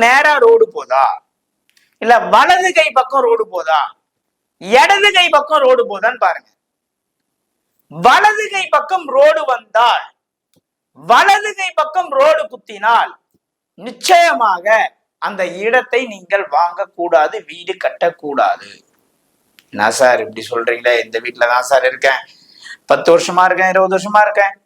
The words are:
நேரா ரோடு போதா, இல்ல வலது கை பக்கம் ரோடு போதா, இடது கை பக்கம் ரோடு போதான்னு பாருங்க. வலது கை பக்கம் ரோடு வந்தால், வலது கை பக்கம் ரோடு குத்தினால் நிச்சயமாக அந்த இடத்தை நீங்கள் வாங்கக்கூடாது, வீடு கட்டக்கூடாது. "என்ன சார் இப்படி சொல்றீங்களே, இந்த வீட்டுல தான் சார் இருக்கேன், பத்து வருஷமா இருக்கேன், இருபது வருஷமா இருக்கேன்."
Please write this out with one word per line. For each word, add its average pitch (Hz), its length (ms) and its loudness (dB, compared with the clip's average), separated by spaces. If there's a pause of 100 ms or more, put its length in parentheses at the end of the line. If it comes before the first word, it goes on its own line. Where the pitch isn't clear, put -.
நேரா 294 280 4 (120)
ரோடு - 200 4 (100)
போதா, 135 280 0 (1000)
இல்ல 226 100 2 (240)
வலது 359 420 2
கை 311 100 0 (120)
பக்கம் 254 280 -2
ரோடு 220 160 0 (120)
போதா, 156 240 0 (800)
இடது 339 580 2
கை 349 80 2 (100)
பக்கம் 294 300 0
ரோடு 247 240 2
போதான்னு 214 360 -2
பாருங்க. 165 220 -6 (1400)
வலது 381 640 2
கை 370 120 -6 (100)
பக்கம் 320 300 -4 (120)
ரோடு 311 240 4 (120)
வந்தால், 220 480 -2 (1080)
வலது 392 480 2
கை 381 80 -6 (100)
பக்கம் 320 400 -4
ரோடு 311 320 2
குத்தினால் 214 640 -2 (720)
நிச்சயமாக 240 800 0 (640)
அந்த 190 160 -6 (220)
இடத்தை 247 360 -2 (100)
நீங்கள் 196 320 -6 (120)
வாங்கக்கூடாது, 175 800 -2 (120)
வீடு 175 260 -12 (100)
கட்டக்கூடாது. 139 840 -4 (1040)
"என்ன 104 160 -2 (120)
சார் 127 240 4
இப்படி 110 260 -14
சொல்றீங்களே, 120 440 -2 (100)
இந்த 113 200 -8
வீட்டுல 120 300 -4
தான் 123 160 -2
சார் 131 200 2
இருக்கேன், 131 300 -2 (720)
பத்து 143 220 0
வருஷமா 180 340 2
இருக்கேன், 185 260 0
இருபது 190 220 0
வருஷமா 208 300 0
இருக்கேன்." 202 280 -2 (120)